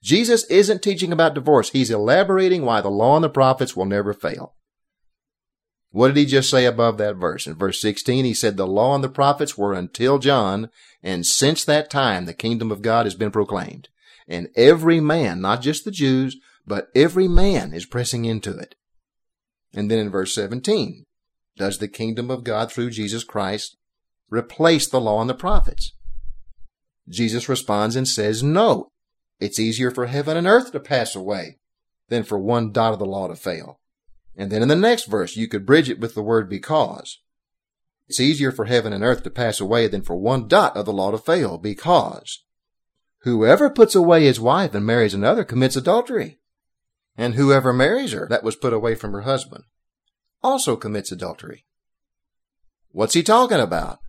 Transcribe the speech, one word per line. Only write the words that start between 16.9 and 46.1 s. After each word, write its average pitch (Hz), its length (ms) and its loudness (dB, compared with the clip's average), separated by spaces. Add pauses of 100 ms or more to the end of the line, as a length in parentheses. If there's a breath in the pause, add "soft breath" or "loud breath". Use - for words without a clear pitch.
every 175 340 4
man 170 440 6
is 85 140 -12
pressing 120 380 -6
into 107 320 -4
it." - 180 -18 (1000)
And 104 180 -4
then 113 80 2
in 104 120 -4
verse 95 240 -4
seventeen, 120 720 -4 (500)
"Does 98 220 -6
the 107 100 -8
kingdom 117 420 -8
of 127 140 -8
God 117 260 -4
through 120 200 -6
Jesus 110 340 -8
Christ 104 540 -8 (500)
replace 151 580 0
the 127 140 -2
law 110 220 0
and 123 80 -4
the 127 40 -4
prophets?" - 600 2 (1120)
Jesus 113 400 -4
responds 110 480 -2
and 131 100 -2
says, 110 360 -2
"No, 156 480 0 (480)
it's 101 220 -6
easier 113 320 0
for 123 140 -4
heaven 143 300 -4
and 170 100 0
earth 240 260 4
to - 80 -8
pass 123 340 -4
away 95 440 -8 (500)
than 117 160 -2
for 104 140 -6
one 110 340 -2
dot 113 200 2
of 104 60 -6
the 101 80 -6
law 98 220 -6
to 82 80 -12
fail." - 440 -10 (560)
And 95 140 -8
then 107 120 0
in 123 60 2
the 147 60 6
next 226 300 2
verse, 101 320 -4
you 113 100 -4
could 101 200 -6
bridge 143 220 4
it 104 120 -8
with 113 140 -8
the 107 80 -6
word 110 260 -2
because. 101 720 -4 (880)
"It's - 100 -6
easier 139 320 0
for 113 140 -6
heaven 113 280 0
and 98 120 -4
earth 123 200 0
to 92 60 -8
pass 113 300 -4
away 110 260 0
than 98 160 -2
for 85 140 -4
one 113 320 -2
dot 180 280 4
of 101 100 -4
the 107 60 -4
law 98 200 -2
to 110 60 -4
fail, 139 380 -2
because 110 840 -2 (800)
whoever 127 480 4
puts 233 240 6
away 170 300 6
his 123 160 4
wife 147 340 2
and 101 120 -2
marries 113 280 2
another 117 300 0
commits 127 320 0
adultery. 208 640 -2 (760)